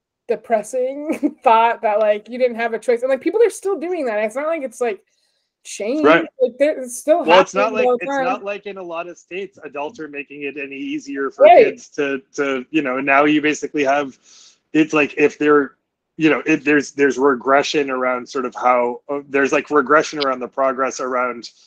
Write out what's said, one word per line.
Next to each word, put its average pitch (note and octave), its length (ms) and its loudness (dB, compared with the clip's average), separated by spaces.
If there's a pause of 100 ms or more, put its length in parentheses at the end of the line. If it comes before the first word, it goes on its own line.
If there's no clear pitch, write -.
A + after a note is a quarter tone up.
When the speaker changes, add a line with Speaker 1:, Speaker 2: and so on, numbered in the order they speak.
(260)
Speaker 1:
depressing B3+ 1120 -4
<laughs> - 60 -20
thought A3+ 380 4
that, G#3+ 180 2
like, G#3+ 280 0
you A#3+ 80 -12
didn't A#3+ 200 0
have A3+ 180 -4
a A3 60 -6
choice. A#3+ 220 0
And, C4 80 -2
like, C4 100 0
people F#4 240 0
are G4+ 60 2
still F#4+ 280 -4
doing E4 280 -4
that. G#3+ 120 -2
It's G#3+ 160 -4
not D4 140 -4
like E4 140 -4
it's, - 180 -10
like, A3+ 240 -4 (580)
changed. C4 420 -4
Speaker 2:
Right. D#4+ 220 4 (140)
Speaker 1:
Like, B3 180 2
there, C#4+ 240 2
it's B3 160 -12
still D#4 260 0
Speaker 2:
Well, F#3 180 6
it's - 120 -2
not G3+ 180 2
Speaker 1:
happening G#3+ 60 -4
Speaker 2:
like, B3 80 2
Speaker 1:
all B3 120 2
the - 60 -10
Speaker 2:
it's C4+ 120 -6
Speaker 1:
time. C4 80 -2
Speaker 2:
not B3+ 200 -4
like G3+ 220 -10
in G3 120 -12
a F#3+ 40 -12
lot E3+ 260 -10
of E3+ 100 -18
states, F#3+ 440 -12
adults D3 380 -12
are D#3 80 -12
making C#3+ 340 -14
it C#3 160 -8
any C#3 180 -12
easier C#3 540 -6
for - 140 2
Speaker 1:
Right. D#3+ 220 8
Speaker 2:
kids - 240 -10
to, C#3 300 -4 (140)
to, C3+ 360 -4
you D#3 120 -2
know, C3 180 -4
now C#3 240 2
you D3+ 160 2
basically D3 440 -2
have, C#3 340 -2 (540)
it's D3+ 200 2
like D3+ 240 0
if D3 220 2
they're, D3 380 2 (400)
you D#3 120 2
know, D#3 160 2
it, D#3 200 0
there's, D3 280 2
there's C3+ 260 2
regression C#3 720 2
around B2+ 380 -4
sort C3 180 -6
of A2+ 100 -8
how, B2 520 0
uh, C#3+ 200 -6
there's, C3+ 240 0
like, C#3+ 180 -2
regression D3 480 2
around C3 220 -2
the A#2+ 80 -8
progress C3 500 -2
around, B2 520 -4 (160)